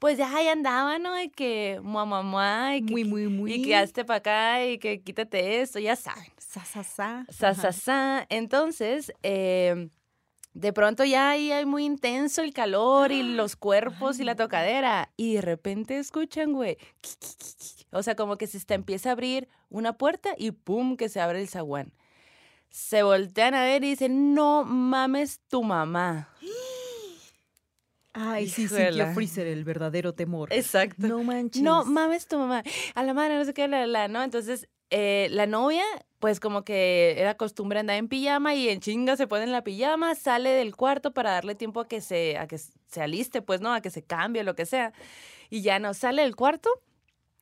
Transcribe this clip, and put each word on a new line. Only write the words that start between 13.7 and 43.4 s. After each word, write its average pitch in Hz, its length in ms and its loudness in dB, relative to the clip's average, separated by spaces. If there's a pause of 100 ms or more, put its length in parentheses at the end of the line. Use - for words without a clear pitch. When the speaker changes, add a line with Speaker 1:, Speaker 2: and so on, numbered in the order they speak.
Speaker 1:
y 277 40 -2
la 233 80 0
Speaker 2:
Ay. 226 40 -4
Speaker 1:
tocadera. 214 800 0
Y 226 180 0
de 208 80 2
repente 196 560 -4
escuchan, 311 540 -4
güey, 233 240 -2 (1160)
o 185 100 -2
sea, 226 120 -2
como 208 220 -4
que 214 100 -8
se 202 120 -10
está, 196 160 -4
empieza 196 340 -4
a 254 40 2
abrir 254 360 -4 (220)
una 226 260 -4
puerta 330 400 0
y 220 140 -4
pum, 247 480 -2
que 220 100 -2
se 208 120 -4
abre 175 200 0
el 196 80 -6
zaguán. 143 460 -8 (760)
Se - 360 2
voltean 202 500 4
a 262 100 2
ver 262 200 2
y 277 60 2
dicen, 269 440 2
"No 294 300 4
mames, 262 840 0
tu 254 140 0
mamá". 170 640 -2 (120)
Speaker 2:
<gasps> - 40 -20 (1700)
Ay, 220 320 -4
sí, 208 140 -4
Speaker 1:
Híjola. 196 300 4
Speaker 2:
sintió 160 220 2
Freezer 180 340 -2
el 156 160 -4
verdadero 165 500 -2
temor. 165 380 -4
Speaker 1:
Exacto. 202 560 2
Speaker 2:
"No 233 160 -2
manches". 247 380 -2
Speaker 1:
"No 320 220 6
mames, 320 440 0
tu 302 100 -2
mamá. 254 240 0 (320)
A 247 80 -2
la 262 100 0
madre, 294 240 2
no 294 80 2
sé 277 100 -4
qué, 285 120 0
la, 269 220 2
la", 220 180 2
¿no? 220 160 -2
Entonces, 233 460 -4 (220)
eh, 202 420 2
la 208 140 2
novia, 262 360 2 (380)
pues, 214 180 2
como 202 260 -4
que 180 540 4
era 196 180 4
costumbre 208 440 -2
andar 208 160 0
en 220 120 -2
pijama 285 460 0
y 262 140 2
en 196 100 0
chinga 247 380 0
se 269 100 0
pone 214 160 0
en 240 100 -2
la 247 120 -2
pijama, 302 500 0
sale 254 360 0
del 254 260 2
cuarto 277 360 0
para 233 200 0
darle 185 240 -2
tiempo 220 240 -6
a 226 80 -6
que 220 120 -6
se, 165 380 -2
a 156 80 -6
que 156 120 -10
se - 440 -12
aliste, 196 400 -4